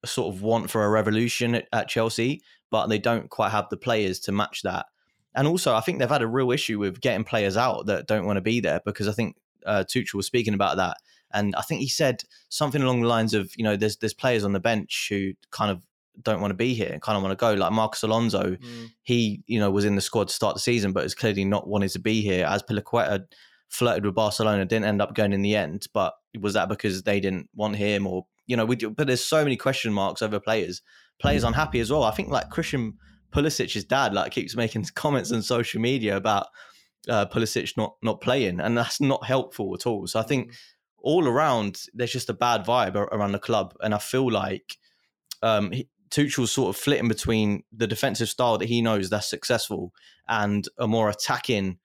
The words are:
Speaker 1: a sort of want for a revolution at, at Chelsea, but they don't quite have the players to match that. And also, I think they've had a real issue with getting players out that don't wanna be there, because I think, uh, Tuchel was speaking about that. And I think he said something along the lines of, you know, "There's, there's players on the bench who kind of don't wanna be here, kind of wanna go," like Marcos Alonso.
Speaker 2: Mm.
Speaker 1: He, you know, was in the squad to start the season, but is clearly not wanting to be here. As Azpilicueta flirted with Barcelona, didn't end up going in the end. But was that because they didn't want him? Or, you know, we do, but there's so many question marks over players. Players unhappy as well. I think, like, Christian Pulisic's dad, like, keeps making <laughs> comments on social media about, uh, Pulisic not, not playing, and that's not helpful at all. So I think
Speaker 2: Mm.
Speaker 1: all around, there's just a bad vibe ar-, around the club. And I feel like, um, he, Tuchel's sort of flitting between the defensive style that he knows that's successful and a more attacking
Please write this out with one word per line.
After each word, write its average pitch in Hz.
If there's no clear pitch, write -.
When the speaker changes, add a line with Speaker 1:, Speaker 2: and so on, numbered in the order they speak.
Speaker 1:
a -
sort 101
of 92
want 113
for 107
a 104
revolution 110
at, 110
at 110
Chelsea, 117
but 107
they 107
don't 117
quite 101
have 104
the 95
players 107
to -
match -
that. 92
And 139
also, 165
I 113
think 165
they've 117
had 143
a 113
real 123
issue 113
with 98
getting 110
players 101
out 120
that 98
don't 107
wanna 98
be 113
there, 85
because 101
I 104
think, 107
uh, 98
Tuchel -
was 98
speaking 110
about 95
that. 92
And 101
I 92
think 107
he 135
said 131
something 143
along 127
the 117
lines 113
of, 98
you 113
know, 107
"There's, 107
there's 110
players 123
on 101
the 95
bench 110
who 98
kind 104
of 90
don't 104
wanna 101
be 117
here, 98
kind 107
of 98
wanna 95
go," 113
like 95
Marcos 110
Alonso. 107
Speaker 2:
Mm. 117
Speaker 1:
He, 113
you 113
know, 101
was 101
in 104
the 98
squad 101
to -
start -
the 95
season, 107
but 85
is 95
clearly 98
not 98
wanting 101
to 92
be 110
here. 92
As 98
Azpilicueta 104
flirted 104
with 101
Barcelona, 104
didn't 107
end 101
up -
going 101
in 98
the 101
end. 90
But 95
was 98
that 98
because 95
they 101
didn't 92
want 104
him? 101
Or, 92
you 127
know, 113
we 123
do, 110
but 139
there's 127
so 156
many 135
question 131
marks 98
over 107
players. 95
Players 143
unhappy 123
as 113
well. 147
I 110
think, -
like, 131
Christian 127
Pulisic's 143
dad, 127
like, 92
keeps 101
making 110
<laughs> -
comments 143
on 117
social 117
media 113
about, 98
uh, 107
Pulisic -
not, 110
not 110
playing, 113
and 117
that's 117
not 135
helpful 117
at -
all. 104
So 113
I 113
think 131
Speaker 2:
Mm. -
Speaker 1:
all 156
around, 120
there's 117
just 127
a 113
bad 113
vibe 110
ar-, 101
around 104
the 101
club. 104
And 107
I 104
feel 131
like, 98
um, 104
he, 127
Tuchel's 143
sort 120
of -
flitting 143
between 110
the 113
defensive 113
style 117
that 107
he 117
knows 107
that's 104
successful -
and 104
a 123
more 110
attacking 104